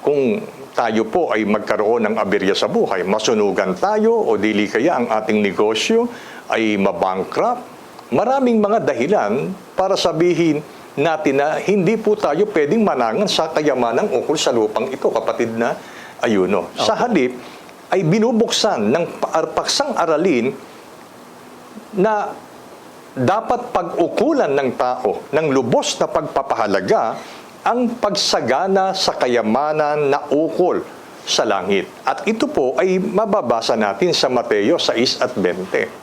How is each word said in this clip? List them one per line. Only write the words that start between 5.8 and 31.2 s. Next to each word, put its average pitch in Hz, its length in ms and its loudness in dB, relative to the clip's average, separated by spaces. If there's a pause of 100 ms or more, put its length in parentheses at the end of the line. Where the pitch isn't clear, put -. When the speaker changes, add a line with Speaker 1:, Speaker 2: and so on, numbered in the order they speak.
Speaker 1:
ay 110 240 0
mabankrupt. 98 880 0 (480)
Maraming 233 480 2
mga 202 240 2
dahilan 151 720 0 (160)
para 190 240 0
sabihin 165 640 2 (320)
natin 147 480 0
na 151 160 0
hindi 196 400 2
po 214 160 0
tayo 175 400 2
pwedeng 170 320 2
manangan 135 400 0
sa - 240 0
kayamanang 139 640 0
ukol 123 240 0
sa 139 160 0
lupang 110 400 0
ito, - 160 -2
kapatid 113 480 -2
na 120 160 0 (480)
Ayuno. 95 560 0
Sa 208 160 0
Speaker 2:
Opo. 247 160 0
Speaker 1:
halip, 131 240 2 (560)
ay 185 160 0
binubuksan 208 880 2
ng 165 240 -2
pa-, 160 320 -2
paksang 240 480 -2
aralin 151 560 2 (1400)
na 202 400 0 (800)
dapat 208 560 0
pag-ukulan 180 800 0
ng 139 240 2
tao 123 560 -2
ng 156 160 2
lubos 135 480 0
na 160 80 2
pagpapahalaga 117 1120 0 (500)
ang 233 320 0
pagsagana 190 960 0
sa - 240 0
kayamanan 147 880 2
na 139 240 0
ukol 156 480 2 (480)